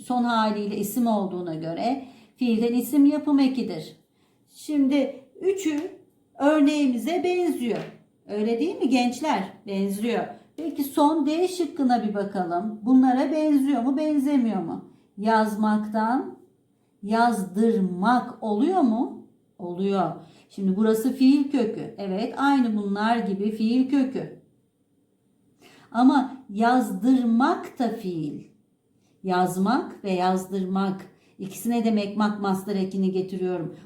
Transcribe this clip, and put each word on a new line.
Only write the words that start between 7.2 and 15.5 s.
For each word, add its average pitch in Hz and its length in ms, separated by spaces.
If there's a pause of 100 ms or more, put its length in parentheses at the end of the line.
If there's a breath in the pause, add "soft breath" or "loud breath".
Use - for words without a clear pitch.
benziyor. 349 720 (340)
Öyle 214 320
değil 349 180
mi 269 120
gençler? 247 540 (240)
Benziyor. 196 580 (320 loud breath)
Peki 302 260
son 294 420
D 320 220
şıkkına 262 560
bir 208 100
bakalım. 196 680
Bunlara 262 500
benziyor 285 520
mu, 262 140
benzemiyor 269 680
mu? 180 220 (320 soft breath)
Yazmaktan 214 1200 (680)